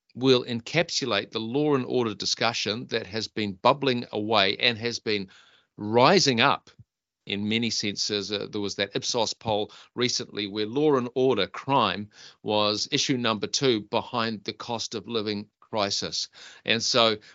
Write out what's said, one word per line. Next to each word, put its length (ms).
will 280
encapsulate 840
the 80
law 380
and 100
order 260
discussion 760
that 180
has 220
been 240
bubbling 580
away 460
and 200
has 220
been 300
rising 640
up 280
in 220
many 220
senses. 640
Uh, 180
there 100
was 160
that 200
Ipsos 380
poll 360
recently 540
where 180
law 300
and 180
order 320
crime 640
was 480
issue 260
number 300
two 360
behind 600
the 100
cost 440
of 100
living 400
crisis. 680
And 180
so 340